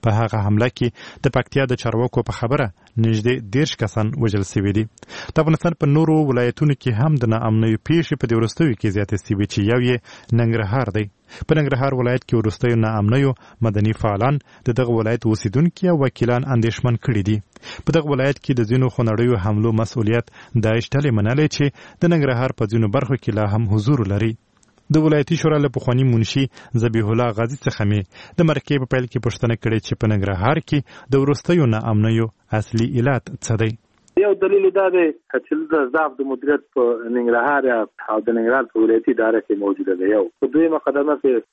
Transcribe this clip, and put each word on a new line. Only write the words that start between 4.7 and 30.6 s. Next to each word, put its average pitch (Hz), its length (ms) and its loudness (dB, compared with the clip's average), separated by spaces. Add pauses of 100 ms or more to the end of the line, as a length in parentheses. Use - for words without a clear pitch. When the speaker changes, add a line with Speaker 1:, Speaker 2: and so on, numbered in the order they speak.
Speaker 1:
دي. 110 60 0 (520)
د 156 80 2
افغانستان 160 380 0
په 143 120 2
نورو 160 240 2 (100)
ولایتونو 123 540 0
کې 127 180 -2
هم 147 240 2
د 110 100 2
ناامنیو 110 540 0
پیښې 156 340 0
په - 80 -4
دې 113 80 2
وروستیو 113 400 0
کې 104 200 -2
زیاتې 101 280 -2
سوي 101 280 0
چې - 60 -2 (120)
یو 127 160 4
یې 123 100 2 (400)
ننګرهار 113 600 0
دی. 107 80 -2 (420)
په - 100 2
ننګرهار 135 400 0
ولایت 127 300 0
کې - 100 -2
وروستیو 113 480 0
ناامنیو 110 480 0 (360)
مدني 104 340 0
فعالان، 117 360 0 (300)
د 117 140 0
دغه 117 180 0
ولایت 113 300 -2
اوسیدونکي 143 600 0
او 165 140 2
وکیلان 123 480 0
اندېښمن 117 420 0 (100)
کړي 107 240 0
دي. 107 80 0 (480)
په 156 140 2
دغه 151 140 -4
ولایت 135 320 0
کې 143 160 0
د - 0 - (100)
ځینو 127 240 2
خونړیو 117 480 0
حملو 110 400 0
مسؤلیت 113 500 -2 (200)
داعش 110 400 0
ډلې 143 240 0
منلی 127 380 0
چې 147 100 0 (360)
د - 20 0 (100)
ننګرهار 131 460 0
په 104 140 -2
ځینو 110 240 0
برخو 135 260 0
کې - 80 -4 (100)
لا 104 140 0
هم 113 80 0 (100)
حضور 110 420 0
لري. 113 200 -2 (600)
د 156 80 4
ولایتي 156 380 2
شورا 156 200 2
له 143 140 0
پخواني 127 320 0
منشي 117 340 2 (400)
ذبیح 113 320 0
الله 117 240 0
غازي 117 200 -4
څخه 110 320 -2
مې 104 120 2 (360)
د 170 120 4
مرکې 143 340 -2
په - 80 -6
پیل 127 160 -2
کې 117 180 -6
پوښتنه 117 380 -2
کړې 110 220 0
چې - 160 -4
په 107 100 2
ننګرهار 101 560 0